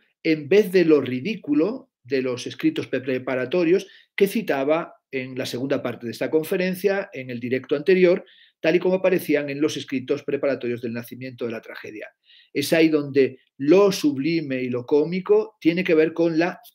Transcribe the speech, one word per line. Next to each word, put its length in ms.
en 280
vez 220
de 140
lo 160
ridículo 880
de 180
los 240
escritos 420
pre-, 140
preparatorios 840
que 120
citaba 680
en 280
la 80
segunda 360
parte 240
de 60
esta 180
conferencia, 840
en 160
el 100
directo 380
anterior, 480
tal 160
y 40
como 160
aparecían 540
en 120
los 160
escritos 460
preparatorios 580
del 100
nacimiento 540
de 60
la 100
tragedia. 460
Es 200
ahí 160
donde 500
lo 360
sublime 680
y 80
lo 160
cómico 760
tiene 220
que 120
ver 160
con 260
la 220